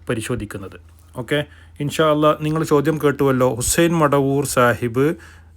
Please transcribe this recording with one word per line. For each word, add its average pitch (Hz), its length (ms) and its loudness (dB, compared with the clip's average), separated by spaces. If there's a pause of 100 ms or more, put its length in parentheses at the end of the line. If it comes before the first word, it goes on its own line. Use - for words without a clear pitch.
പരിശോധിക്കുന്നത്. 104 720 -8 (360)
ഓക്കെ, 147 280 -4 (360)
ഇൻഷാ 151 320 0
അല്ലാ, 151 280 2
നിങ്ങൾ 156 240 -2
ചോദ്യം 151 400 2
കേട്ടുവല്ലോ. 131 500 2
ഹുസൈൻ 170 380 0
മടവൂർ 139 520 2
സാഹിബ് 123 720 0 (420)